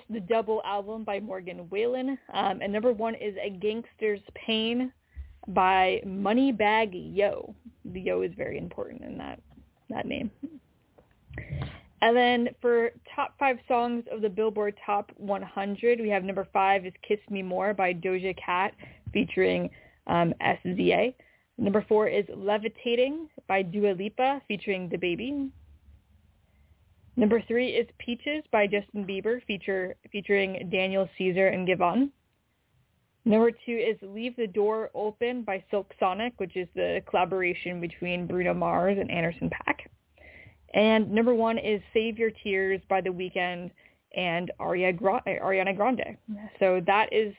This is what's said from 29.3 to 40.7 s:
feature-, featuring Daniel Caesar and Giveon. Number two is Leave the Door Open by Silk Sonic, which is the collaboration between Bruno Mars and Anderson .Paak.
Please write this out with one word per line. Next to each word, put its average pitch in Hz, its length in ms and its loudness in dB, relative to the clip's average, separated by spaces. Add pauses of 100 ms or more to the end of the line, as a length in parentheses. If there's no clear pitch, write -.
feature-, 190 500 -4 (160)
featuring 196 600 0
Daniel 190 360 2 (100)
Caesar 185 320 4
and 180 180 0
Giveon. 180 420 4 (1120)
Number 226 280 6
two 226 260 -8
is 214 240 0
Leave 220 340 -8
the 226 120 -2
Door 214 480 0
Open 240 480 -4
by 196 260 -4
Silk 202 300 -4
Sonic, 208 380 0
which 185 200 -6
is 180 180 -4
the 175 320 -2
collaboration 180 720 0
between 175 460 -6
Bruno 175 300 0
Mars 175 440 2
and - 120 -4
Anderson 165 400 -2
.Paak. - 240 -4 (960)